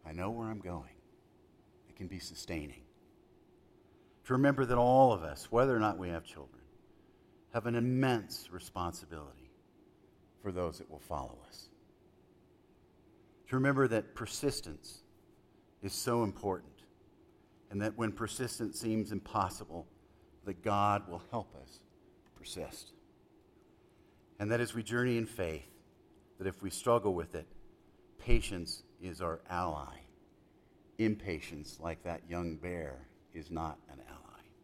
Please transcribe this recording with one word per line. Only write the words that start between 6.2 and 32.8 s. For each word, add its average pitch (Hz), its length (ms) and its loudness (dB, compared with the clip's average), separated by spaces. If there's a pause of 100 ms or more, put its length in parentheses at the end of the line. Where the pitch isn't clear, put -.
children, 65 380 -18 (920)
have 113 120 -2
an 120 100 2
immense 123 720 2
responsibility 82 1040 -8 (880)
for 101 80 -4
those 87 280 -2
that - 120 -16
will 76 80 -14
follow 64 480 -6
us. - 220 -20 (1800)
To 127 60 -2
remember 135 320 6
that 110 300 2
persistence - 880 -6 (760)
is 98 120 -6
so 120 320 2
important, 95 480 -2 (1000)
and 101 100 -4
that 107 160 -2
when 113 140 0
persistence 113 680 -4
seems 110 320 0
impossible, 90 760 -4 (580)
that 90 160 -6
God 101 480 4
will 87 220 -8
help 113 320 -6
us - 160 -20 (580)
persist. - 540 -12 (1500)
And 104 100 -2
that 117 100 2
as 113 140 -2
we 113 80 -4
journey 120 360 0
in 113 80 -2
faith, 80 440 -6 (680)
that 95 100 -2
if - 140 -6
we 98 60 -4
struggle 107 460 4
with 82 220 -4
it, 80 100 -8 (720)
patience - 640 2 (180)
is 90 220 -8
our 82 260 -2
ally. 85 500 -4 (1000)
Impatience, 92 800 -2
like 80 220 -6
that 85 260 -6
young 85 280 -4
bear, 76 500 -8 (260)